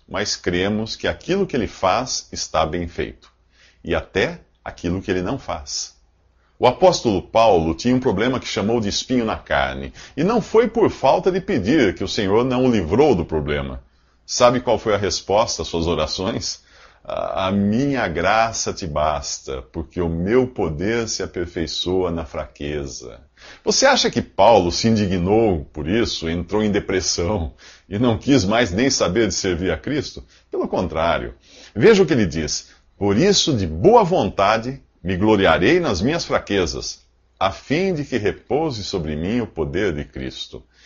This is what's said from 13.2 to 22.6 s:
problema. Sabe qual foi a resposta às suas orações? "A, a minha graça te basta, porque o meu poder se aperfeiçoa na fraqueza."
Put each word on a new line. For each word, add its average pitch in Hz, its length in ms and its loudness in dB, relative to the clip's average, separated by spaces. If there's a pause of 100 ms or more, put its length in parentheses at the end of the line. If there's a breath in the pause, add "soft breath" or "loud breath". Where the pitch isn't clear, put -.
problema. 71 580 -4 (420)
Sabe 123 340 4
qual 113 200 0
foi 107 140 0
a 98 40 2
resposta 98 640 0
às 76 60 -6
suas 82 180 -2
orações? 87 800 -4 (400 soft breath)
"A, 50 440 -4
a 95 40 0
minha 110 560 0
graça 101 640 0
te 95 140 -8
basta, 73 760 -4 (100)
porque 85 300 -8
o 85 80 0
meu 98 380 2
poder 104 640 -4
se - 120 -6
aperfeiçoa 90 880 -4
na 82 160 -6
fraqueza." 71 920 -10 (440 loud breath)